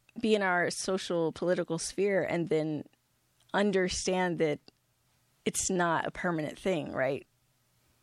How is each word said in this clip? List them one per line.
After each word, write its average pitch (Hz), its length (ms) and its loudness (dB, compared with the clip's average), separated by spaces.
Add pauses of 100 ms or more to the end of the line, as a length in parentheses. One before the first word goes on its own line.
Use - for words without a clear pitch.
(220)
be 214 140 4
in 202 80 2
our 175 260 2
social 175 640 -2
political 175 480 0
sphere 196 440 0
and 165 260 -2
then 156 340 0 (680)
understand 185 840 2
that 151 200 2 (840)
it's - 240 -2
not 175 380 2
a - 40 -6
permanent 160 460 -4
thing, 170 340 -2
right? 131 340 -2 (760)